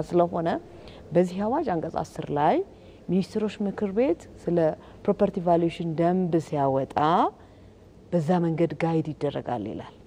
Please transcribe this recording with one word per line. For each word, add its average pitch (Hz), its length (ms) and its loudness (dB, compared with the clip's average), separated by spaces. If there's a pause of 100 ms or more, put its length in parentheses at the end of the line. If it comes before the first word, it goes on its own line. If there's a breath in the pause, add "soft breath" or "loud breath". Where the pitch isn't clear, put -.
ስለሆነ 170 460 0 (640 loud breath)
በዚህ 180 300 2
አዋጅ 254 280 -2
አንቀጽ 165 280 -4
አስር - 360 -6
ላይ 156 240 4 (520 loud breath)
ሚኒስትሮች 196 520 -2
ምክር 196 320 -2
ቤት 269 280 0 (180)
ስለ 175 200 0 (400 loud breath)
ፕሮፐርቲ 202 420 2
ቫሉዌሽን 170 540 2
ደንብ 175 460 2
ሲያወጣ 139 560 0 (1120 loud breath)
በዛ 165 220 0 (100)
መንገድ 165 360 0
ጋይድ 165 320 0
ይደረጋል 135 580 -4
ይላል። - 280 -10 (120)